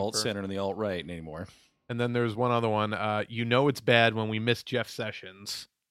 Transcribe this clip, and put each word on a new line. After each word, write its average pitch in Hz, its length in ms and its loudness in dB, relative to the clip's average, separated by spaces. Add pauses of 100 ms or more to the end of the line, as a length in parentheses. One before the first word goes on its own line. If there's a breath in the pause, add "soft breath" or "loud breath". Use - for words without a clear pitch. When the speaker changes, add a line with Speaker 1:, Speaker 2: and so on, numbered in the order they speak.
Speaker 1:
alt 107 140 -2
Speaker 2:
for - 80 0
Speaker 1:
center 104 180 -2
and 98 100 -4
the 98 80 -4
alt 98 180 -2
right 95 280 -2
anymore. 80 420 -10 (420 soft breath)
Speaker 2:
And 120 120 -4
then 120 140 0
there's 120 200 2
one 123 160 2
other 117 200 4
one. 107 240 2
Uh, 104 340 -2
you 117 160 -4
know 123 240 4
it's 139 140 0
bad 117 320 6
when 110 140 -2
we 110 120 -2
miss 117 240 0
Jeff 117 240 -2
Sessions. 101 800 -10 (220)